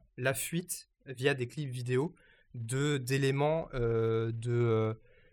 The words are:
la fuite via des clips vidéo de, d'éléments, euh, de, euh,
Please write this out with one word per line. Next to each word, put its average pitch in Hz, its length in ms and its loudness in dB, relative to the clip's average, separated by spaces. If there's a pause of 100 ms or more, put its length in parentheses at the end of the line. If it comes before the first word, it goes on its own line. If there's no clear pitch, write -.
(160)
la 131 180 0
fuite - 540 -6 (180)
via 135 280 0
des 127 120 -2
clips 139 240 -8
vidéo 127 440 0 (400)
de, 131 440 0
d'éléments, 139 760 0
euh, 113 580 2
de, 113 200 -4
euh, 113 420 4 (380)